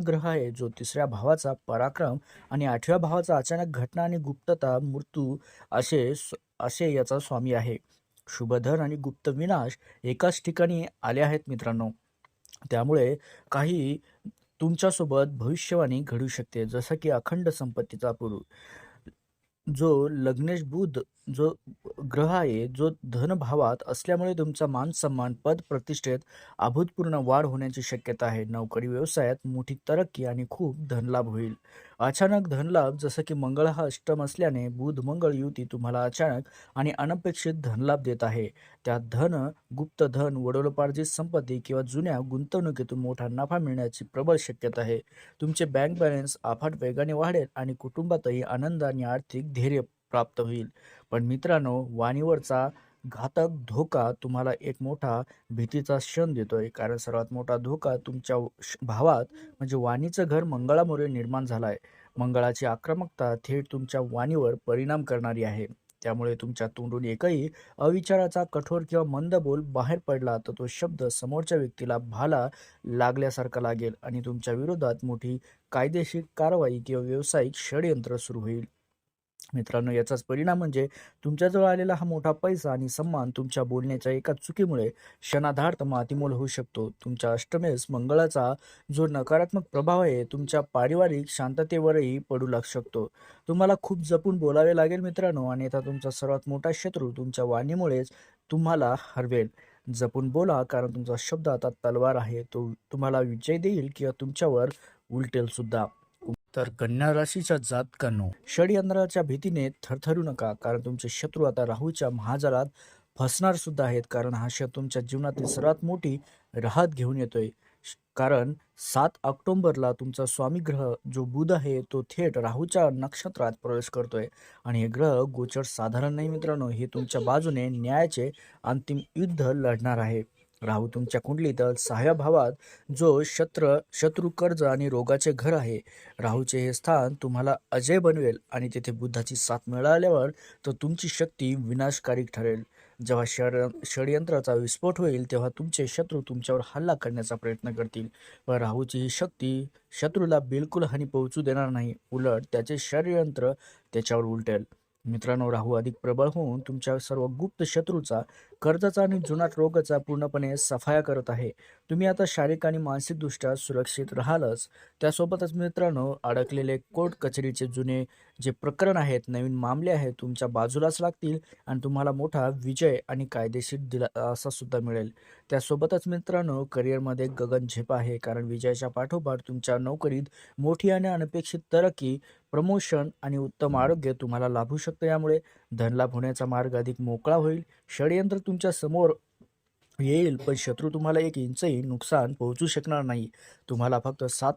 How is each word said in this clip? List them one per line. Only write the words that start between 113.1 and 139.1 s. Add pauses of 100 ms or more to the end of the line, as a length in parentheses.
फसणार
सुद्धा
आहेत, (100)
कारण
हा
शत्रू
तुमच्या
जीवनातील
सर्वात
मोठी (380)
राहत
घेऊन
येतोय.
श-, (180)
कारण (400)
सात (140)
ऑक्टोबरला
तुमचा
स्वामी
ग्रह (200)
जो
बुध
आहे,
तो
थेट
राहूच्या
नक्षत्रात (120)
प्रवेश
करतोय (380)
आणि
हे
ग्रह
गोचर
साधारण
नाही
मित्रांनो,
हे
तुमच्या
बाजूने
न्यायाचे (320)
अंतिम (180)
युद्ध
लढणार
आहे. (400)
राहू
तुमच्या
कुंडलीत (140)
सहाव्या
भावात (460)
जो
शत्र-, (160)
शत्रू,
कर्ज
आणि
रोगाचे
घर
आहे. (400)
राहूचे
हे
स्थान
तुम्हाला (160)
अजय
बनवेल (140)
आणि
तेथे
बुधाची